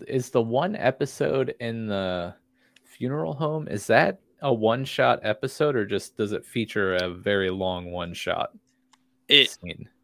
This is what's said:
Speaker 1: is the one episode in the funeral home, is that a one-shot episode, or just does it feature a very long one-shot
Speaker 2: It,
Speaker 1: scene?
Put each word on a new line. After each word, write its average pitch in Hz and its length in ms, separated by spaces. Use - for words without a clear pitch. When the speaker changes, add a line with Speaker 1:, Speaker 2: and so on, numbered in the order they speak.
Speaker 1:
is 127 220
the 123 120
one 120 360
episode 135 840
in 117 280
the 92 480
funeral 151 480
home, 151 340
is - 200
that 143 340
a 139 120
one-shot 120 720
episode, 131 520
or 107 100
just 101 300
does 104 160
it - 140
feature 104 500
a 90 140
very 95 400
long 92 420
one-shot 87 600
Speaker 2:
It, 139 220
Speaker 1:
scene? - 280